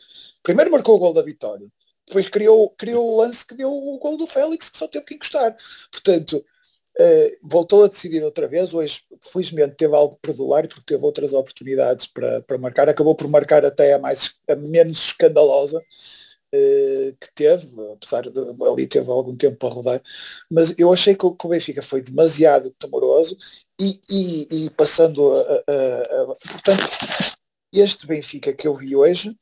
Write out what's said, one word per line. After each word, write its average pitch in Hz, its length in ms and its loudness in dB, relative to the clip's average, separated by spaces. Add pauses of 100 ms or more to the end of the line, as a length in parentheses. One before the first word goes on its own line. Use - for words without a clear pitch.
(440)
Primeiro 285 260 2
marcou 226 240 4
o 196 60 6
gol 175 120 2
da 156 100 2
vitória, 104 440 -12 (400)
depois 190 220 -2
criou, 214 420 4
criou 233 340 -4
o 226 120 -2
lance 233 280 0
que 233 120 -20
deu 269 160 -6
o 277 260 -8
gol 302 180 -6
do 320 120 -8
Félix, 311 420 -4
que - 80 -18
só 311 80 -8
teve 294 200 -12
que 320 80 -16
encostar. 269 420 -4 (340)
Portanto, 160 540 -2 (560)
eh, 156 420 4
voltou 170 400 4
a 202 60 6
decidir 165 340 -6
outra 151 240 -4
vez. 170 260 -4
Hoje, 160 280 -6 (320)
felizmente, 151 420 -2
teve 151 220 0
algo 147 260 2
perdular, 143 460 -2
porque - 180 -20
teve 143 180 -2
outras 143 280 -4
oportunidades 131 720 -4
para, 120 360 -6
para 127 140 -6
marcar. 127 320 -2
Acabou 156 280 2
por 147 100 -8
marcar 147 400 4
até 143 280 4
a 139 40 2
mais, 139 380 -6 (120)
a 147 60 0
menos 160 520 0
escandalosa, 147 760 2 (680)
eh, 139 680 0
que - 160 -20
teve, 151 340 2 (260)
apesar 123 360 -6
de 131 80 -10
ali 123 480 -2
teve 127 240 -2
algum 127 240 -4
tempo 127 220 0
para 120 180 -8
rodar. 123 280 -4 (460)
Mas 165 300 2
eu 175 140 6
achei 196 240 4
que 190 100 0
o, 180 80 0
que - 120 -12
o - 20 -6
Benfica 160 340 -6
foi 135 180 -6
demasiado 139 800 2
temeroso 139 580 0 (440)
e, 196 280 -4
e, 160 580 -6
e 151 40 -10
passando 156 640 2
a, 135 60 2
a, 123 40 0
a, 127 800 -2
a, 123 40 -6
portanto, - 640 -2 (840)
este 196 340 2
Benfica 147 460 -6
que 151 160 -6
eu 143 80 0
vi 135 180 -8
hoje 180 480 2